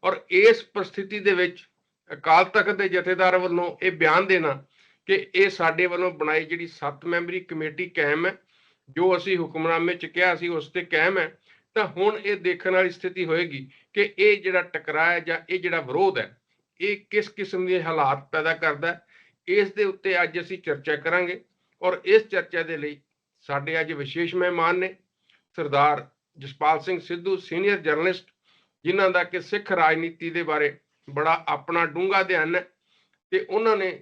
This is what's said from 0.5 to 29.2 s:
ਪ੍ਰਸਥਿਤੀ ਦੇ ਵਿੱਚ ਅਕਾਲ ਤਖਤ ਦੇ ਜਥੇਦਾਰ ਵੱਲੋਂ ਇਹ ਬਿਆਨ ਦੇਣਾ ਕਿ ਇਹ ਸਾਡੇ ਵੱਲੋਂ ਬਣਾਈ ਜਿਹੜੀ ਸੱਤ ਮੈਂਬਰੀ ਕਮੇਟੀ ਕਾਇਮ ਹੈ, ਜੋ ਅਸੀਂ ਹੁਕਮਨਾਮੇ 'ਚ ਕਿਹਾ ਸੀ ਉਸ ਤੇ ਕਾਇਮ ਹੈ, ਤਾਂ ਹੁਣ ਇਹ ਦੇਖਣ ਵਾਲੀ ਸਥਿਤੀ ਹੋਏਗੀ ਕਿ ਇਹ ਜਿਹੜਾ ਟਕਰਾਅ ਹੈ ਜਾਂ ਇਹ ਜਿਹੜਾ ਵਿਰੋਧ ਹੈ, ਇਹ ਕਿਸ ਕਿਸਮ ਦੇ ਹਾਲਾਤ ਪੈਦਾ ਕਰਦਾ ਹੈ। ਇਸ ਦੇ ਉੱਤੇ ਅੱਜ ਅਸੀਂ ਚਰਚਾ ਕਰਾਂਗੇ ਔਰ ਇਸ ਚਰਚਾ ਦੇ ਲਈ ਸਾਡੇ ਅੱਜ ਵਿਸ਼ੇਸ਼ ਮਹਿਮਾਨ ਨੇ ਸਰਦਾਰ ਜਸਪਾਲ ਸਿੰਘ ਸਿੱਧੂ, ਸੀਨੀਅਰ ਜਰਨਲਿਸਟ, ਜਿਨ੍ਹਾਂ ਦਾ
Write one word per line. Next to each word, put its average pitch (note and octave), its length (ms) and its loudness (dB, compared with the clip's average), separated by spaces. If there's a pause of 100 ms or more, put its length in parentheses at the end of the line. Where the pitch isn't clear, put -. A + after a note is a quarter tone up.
ਪ੍ਰਸਥਿਤੀ G3+ 560 -8
ਦੇ G3 140 2
ਵਿੱਚ F3+ 300 -2 (460)
ਅਕਾਲ D#3+ 340 4
ਤਖਤ G3+ 320 0
ਦੇ G3 120 0
ਜਥੇਦਾਰ F#3 500 2
ਵੱਲੋਂ F3 320 0 (120)
ਇਹ F3+ 100 0
ਬਿਆਨ D#3+ 340 2
ਦੇਣਾ E3+ 280 2 (540)
ਕਿ G3 260 0
ਇਹ F#3+ 160 4
ਸਾਡੇ E3 360 0
ਵੱਲੋਂ F3+ 240 -2
ਬਣਾਈ D#3 340 -2
ਜਿਹੜੀ E3+ 220 -8
ਸੱਤ C#3+ 380 -10
ਮੈਂਬਰੀ F3 360 -4
ਕਮੇਟੀ D#3+ 480 -8
ਕਾਇਮ D#3+ 380 0
ਹੈ, F#3+ 100 -2 (520)
ਜੋ F3+ 280 2
ਅਸੀਂ F#3 220 -2
ਹੁਕਮਨਾਮੇ E3 560 -2
'ਚ E3+ 120 -10
ਕਿਹਾ F3+ 280 2
ਸੀ E3+ 140 -6
ਉਸ D#3+ 200 -4
ਤੇ F3 160 -6
ਕਾਇਮ E3+ 340 2
ਹੈ, D#3+ 140 -2 (440)
ਤਾਂ G#3 100 0
ਹੁਣ F#3+ 320 0
ਇਹ G#3 180 -4
ਦੇਖਣ F3+ 340 -2
ਵਾਲੀ F#3 200 2
ਸਥਿਤੀ F#3 340 -8
ਹੋਏਗੀ D#3+ 440 -4 (260)
ਕਿ G3+ 80 0 (160)
ਇਹ G#3 240 4
ਜਿਹੜਾ F#3 200 0
ਟਕਰਾਅ D#3+ 480 -2
ਹੈ F3 100 0
ਜਾਂ E3 180 -4 (100)
ਇਹ F#3 120 -4
ਜਿਹੜਾ E3+ 200 -2
ਵਿਰੋਧ D3+ 380 0
ਹੈ, G2+ 180 -8 (440)
ਇਹ G3+ 160 -2 (140)
ਕਿਸ G#3 180 -2
ਕਿਸਮ F#3 380 -6
ਦੇ F3+ 160 0
ਹਾਲਾਤ C#3+ 480 -2
ਪੈਦਾ D#3+ 240 0
ਕਰਦਾ D#3+ 340 -2
ਹੈ। F3 120 -6 (480)
ਇਸ G3 240 2
ਦੇ G#3 120 0
ਉੱਤੇ F#3+ 380 0
ਅੱਜ E3 180 -2
ਅਸੀਂ F3 180 -10
ਚਰਚਾ D3+ 380 -2
ਕਰਾਂਗੇ F3 440 0 (420)
ਔਰ F3+ 220 0
ਇਸ G#3+ 240 8
ਚਰਚਾ F3 340 -2
ਦੇ D#3+ 140 -6
ਲਈ D3 240 -8 (460)
ਸਾਡੇ D3 340 -2
ਅੱਜ D#3+ 120 -2
ਵਿਸ਼ੇਸ਼ D#3 420 -4
ਮਹਿਮਾਨ F3 440 2
ਨੇ F#3 160 -4 (640)
ਸਰਦਾਰ C#3+ 480 2 (320)
ਜਸਪਾਲ C#3 420 0
ਸਿੰਘ F#3 200 -4
ਸਿੱਧੂ, F3 360 -4
ਸੀਨੀਅਰ F#3+ 420 -2
ਜਰਨਲਿਸਟ, D#3+ 480 0 (580)
ਜਿਨ੍ਹਾਂ F#3+ 260 2
ਦਾ F3+ 140 2